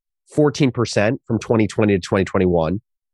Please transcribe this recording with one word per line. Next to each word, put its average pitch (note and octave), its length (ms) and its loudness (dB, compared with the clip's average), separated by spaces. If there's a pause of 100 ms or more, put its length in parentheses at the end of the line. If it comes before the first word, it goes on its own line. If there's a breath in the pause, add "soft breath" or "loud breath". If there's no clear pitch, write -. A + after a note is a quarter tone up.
(280)
fourteen D3 440 0
percent A2+ 540 -2
from A2+ 140 -2
twenty A2 280 0
twenty G#2 260 0
to F#2+ 60 2
twenty F#2+ 260 -2
twenty-one. F2+ 560 0 (320)